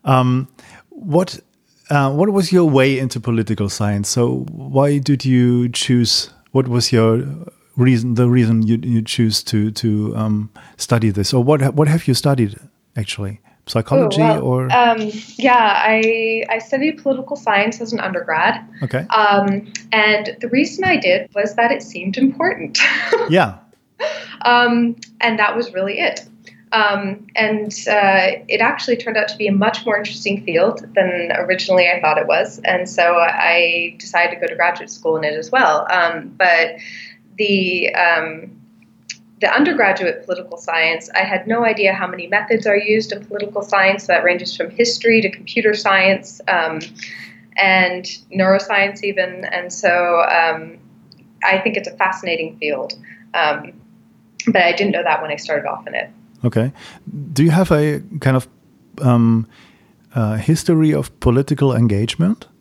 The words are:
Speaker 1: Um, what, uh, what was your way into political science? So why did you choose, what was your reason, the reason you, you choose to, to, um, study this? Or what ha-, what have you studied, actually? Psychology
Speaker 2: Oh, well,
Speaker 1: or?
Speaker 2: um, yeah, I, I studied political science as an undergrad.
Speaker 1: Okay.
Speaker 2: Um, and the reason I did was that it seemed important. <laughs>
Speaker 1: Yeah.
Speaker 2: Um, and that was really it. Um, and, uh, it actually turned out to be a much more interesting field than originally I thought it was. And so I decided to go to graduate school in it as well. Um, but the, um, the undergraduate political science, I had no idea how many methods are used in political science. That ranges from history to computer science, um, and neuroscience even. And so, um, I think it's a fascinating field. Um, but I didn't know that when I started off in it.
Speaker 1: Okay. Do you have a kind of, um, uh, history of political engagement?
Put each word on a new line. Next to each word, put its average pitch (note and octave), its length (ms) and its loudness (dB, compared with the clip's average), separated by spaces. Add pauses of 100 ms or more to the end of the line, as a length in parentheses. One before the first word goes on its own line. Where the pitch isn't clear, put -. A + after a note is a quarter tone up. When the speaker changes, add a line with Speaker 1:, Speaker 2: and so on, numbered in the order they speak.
Speaker 1:
Um, B2+ 420 2 (420)
what, F#3 500 -2 (500)
uh, C#3 240 0
what F3+ 160 0
was F#3+ 220 0
your F3+ 140 4
way C3+ 320 4
into B2+ 220 -4
political A2 500 -2
science? G2+ 400 -2
So B2+ 420 0
why C#3 480 0
did C3+ 260 0
you B2 440 4
choose, - 600 0 (220)
what C3 180 2
was A#2+ 240 0
your A2+ 280 4 (540)
reason, B2 400 2
the B2 140 4
reason A2+ 340 4
you, A2+ 180 2
you A#2 200 0
choose A2 420 -2
to, G#2+ 280 0
to, G#2+ 440 -2
um, G#2+ 340 -2 (280)
study A2+ 320 0
this? G2 240 -2
Or B2 100 2
what C#3 180 4
ha-, C3+ 100 0
what D3 180 2
have E3 180 0
you C3+ 60 2
studied, A#2+ 420 0 (400)
actually? G#2 460 -8 (260)
Psychology C3+ 540 2
Speaker 2:
Oh, - 40 4 (100)
well, - 80 -4
Speaker 1:
or? B2+ 280 0
Speaker 2:
um, A#3 380 2 (280)
yeah, A3+ 460 4
I, A3+ 680 0
I A3+ 100 -2
studied C#4+ 420 -2
political C4+ 340 -4
science G#3+ 460 0
as A3+ 100 -8
an A#3 80 -4
undergrad. F3 640 -2 (200)
Speaker 1:
Okay. C3 240 -4
Speaker 2:
Um, G3+ 680 2 (180)
and G#3+ 480 0
the A#3+ 100 -8
reason D#4 360 0
I F4+ 120 4
did F#3 380 0
was G3+ 200 -2
that A#3 160 2
it - 100 -2
seemed F#3 360 -8
important. C4+ 680 0
<laughs> - 460 0
Speaker 1:
Yeah. A2+ 280 2 (880)
Speaker 2:
Um, A#3+ 500 2 (240)
and A3 200 0
that G#3 180 0
was A#3+ 160 -6
really G3 260 -4
it. - 260 -4 (460)
Um, G3+ 540 0 (100)
and, G#3+ 360 0 (180)
uh, G3 600 2
it G#3 100 0
actually A#3 380 0
turned A3 200 -8
out G#3+ 120 0
to - 80 -14
be G#3 100 -2
a G3 40 0
much G#3 340 0
more G#3+ 120 0
interesting - 460 -6
field F#3 380 0 (120)
than F3+ 420 0
originally F3+ 540 2
I F3 120 0
thought D#3 160 2
it D#3 100 0
was. D#3+ 380 -2
And F#3 240 0
so F3 280 2
I E3+ 800 0
decided F3 380 -2
to - 60 -10
go E3+ 60 -4
to E3 80 -6
graduate F3 360 -2
school D#3+ 260 -2
in D#3 60 -4
it D3+ 120 -2
as D#3+ 160 -8
well. E3 400 2
Um, E3+ 460 -2
but E3 380 2 (600)
the, F#3+ 580 0
um, D#3+ 560 -2 (880)
the G#3 100 2
undergraduate G3+ 760 0
political F3+ 320 -8
science, E3 580 -2
I F#3 40 2
had F#3+ 280 -4
no A#3 160 0
idea G#3+ 300 2
how F#3+ 140 -4
many F3+ 200 -12
methods G#3+ 400 -2
are G3+ 100 4
used G#3+ 360 0
in G3+ 120 -12
political G3+ 360 -6
science. G3 460 0
That E3+ 180 2
ranges F3+ 300 -2
from - 140 -6
history A#3 520 2
to F#3+ 80 -2
computer G#3+ 440 -2
science, G3 760 0
um, D#3+ 300 -2 (800)
and F#3 460 2 (320)
neuroscience G3 680 0
even. F#3 420 -4
And F3+ 260 -6
so, F3 520 2
um, E3 540 0 (680)
I F#3+ 160 2
think G#3 180 -4
it's F#3+ 100 -8
a - 80 -12
fascinating E3+ 640 -4
field. C#3+ 360 -6 (400)
Um, D3+ 380 -2 (760)
but G3 140 2
I F3 120 4
didn't G3+ 180 -2
know E3+ 120 -4
that D#3+ 180 -2
when D3+ 100 -8
I D3 60 -6
started - 300 -4
off - 200 -10
in - 80 -12
it. - 140 -6 (340)
Speaker 1:
Okay. A#2 280 0 (600)
Do C3+ 100 2
you E3 60 6
have F3 220 2
a D3+ 280 2 (200)
kind C3 180 2
of, B2+ 100 -2 (540)
um, A#2 460 4 (640)
uh, A2 240 0
history D#3 560 2
of C#3+ 160 -2 (100)
political C3+ 560 2
engagement? A#2 720 0 (140)